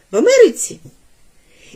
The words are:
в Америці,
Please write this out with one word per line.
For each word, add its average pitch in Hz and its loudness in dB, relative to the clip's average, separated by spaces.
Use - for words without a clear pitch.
в 196 -8
Америці, 403 0